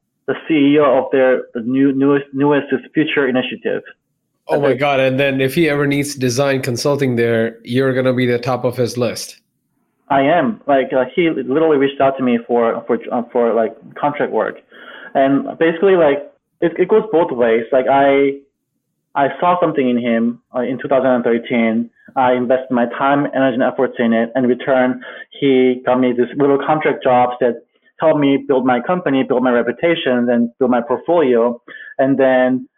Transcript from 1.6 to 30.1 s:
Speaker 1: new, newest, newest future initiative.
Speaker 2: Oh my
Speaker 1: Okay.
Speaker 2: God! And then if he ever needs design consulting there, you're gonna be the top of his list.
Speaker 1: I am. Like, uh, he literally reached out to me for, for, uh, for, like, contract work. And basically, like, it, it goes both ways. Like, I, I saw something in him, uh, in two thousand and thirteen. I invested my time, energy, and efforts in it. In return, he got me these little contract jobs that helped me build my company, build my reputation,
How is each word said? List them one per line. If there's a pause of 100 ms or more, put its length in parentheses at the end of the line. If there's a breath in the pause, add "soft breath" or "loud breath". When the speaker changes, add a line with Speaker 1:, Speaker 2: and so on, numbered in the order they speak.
Speaker 1:
new,
newest,
newest (260)
future
initiative. (680)
Speaker 2:
Oh
my
Speaker 1:
Okay.
Speaker 2:
God!
And
then
if
he
ever
needs
design
consulting
there,
you're
gonna
be
the
top
of
his
list. (680)
Speaker 1:
I
am.
Like,
uh, (100)
he
literally
reached
out
to
me
for,
for, (140)
uh, (100)
for,
like, (180)
contract
work. (560 loud breath)
And
basically,
like, (280)
it,
it
goes
both
ways.
Like,
I, (800)
I (120)
saw
something
in
him, (120)
uh,
in
two
thousand
and
thirteen. (240 soft breath)
I
invested
my
time,
energy,
and
efforts
in
it.
In
return, (280 loud breath)
he
got
me
these
little
contract
jobs
that (340)
helped
me
build
my
company,
build
my
reputation,